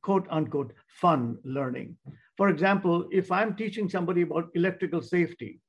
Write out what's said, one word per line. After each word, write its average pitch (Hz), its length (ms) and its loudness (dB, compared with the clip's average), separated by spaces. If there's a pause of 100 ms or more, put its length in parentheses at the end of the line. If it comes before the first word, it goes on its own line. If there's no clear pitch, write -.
quote 190 260 2
unquote 147 460 -2 (120)
fun 127 580 0
learning. 131 520 -6 (400)
For 196 140 4
example, 180 600 2
if 185 220 0
I'm 202 240 0
teaching 208 320 -4
somebody 175 340 0
about 160 320 -2
electrical 180 460 0
safety 165 680 -2